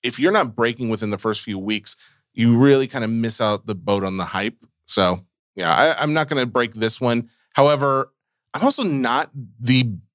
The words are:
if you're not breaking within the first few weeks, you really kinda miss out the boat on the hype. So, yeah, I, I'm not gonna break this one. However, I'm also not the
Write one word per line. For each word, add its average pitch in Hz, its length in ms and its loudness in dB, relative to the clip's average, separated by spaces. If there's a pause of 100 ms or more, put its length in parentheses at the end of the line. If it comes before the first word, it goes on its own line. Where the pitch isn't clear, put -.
if 120 160 -4
you're 160 120 2
not 170 240 0
breaking 117 340 -2
within 107 220 -4
the 101 60 -4
first 107 240 -4
few 101 160 -8
weeks, 104 380 -6 (380)
you 117 240 4
really 135 300 6
kinda 117 200 -6
miss 113 340 -4
out 104 260 0
the 107 80 -6
boat 98 280 -2
on 95 140 -4
the 92 80 -4
hype. 98 320 -6 (280)
So, 90 400 0 (300)
yeah, 85 180 0
I, 143 280 4
I'm 151 120 0
not 156 160 0
gonna 139 160 0
break 120 280 -2
this 110 280 -2
one. 120 280 -2 (240)
However, 139 580 2 (420)
I'm - 100 -2
also 277 200 0
not 139 460 0 (300)
the 120 240 2 (320)